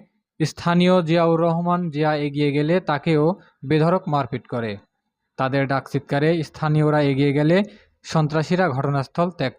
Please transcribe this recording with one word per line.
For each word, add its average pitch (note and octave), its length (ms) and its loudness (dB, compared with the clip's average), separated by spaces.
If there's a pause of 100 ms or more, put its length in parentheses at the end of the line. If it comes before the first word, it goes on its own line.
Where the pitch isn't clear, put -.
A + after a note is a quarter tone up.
(440)
স্থানীয় F3+ 580 2
জিয়াউর E3 400 2
রহমান F3 480 0
জিয়া D3+ 260 0
এগিয়ে D3 360 -2
গেলে D3+ 280 0
তাকেও D#3+ 560 0 (300)
বেধড়ক D#3+ 420 2
মারপিট C3+ 400 -4
করে। A2+ 300 -6 (600)
তাদের C3 300 0
ডাক C3+ 220 -4
চিৎকারে D3+ 540 -2
স্থানীয়রা D3+ 580 0
এগিয়ে C#3 320 2
গেলে D#3 300 2 (400)
সন্ত্রাসীরা D#3+ 680 0
ঘটনাস্থল C#3 600 -2
ত্যাগ C#3 300 -6